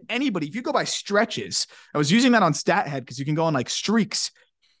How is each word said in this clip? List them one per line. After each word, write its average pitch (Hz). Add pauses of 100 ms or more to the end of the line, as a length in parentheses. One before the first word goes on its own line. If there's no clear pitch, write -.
anybody. 220
If 147
you 240
go 285
by 202
stretches, - (260)
I 143
was 147
using 240
that 220
on 160
StatHead 143
'cause 123
you 139
can 151
go 160
on, 165
like, 127
streaks. - (500)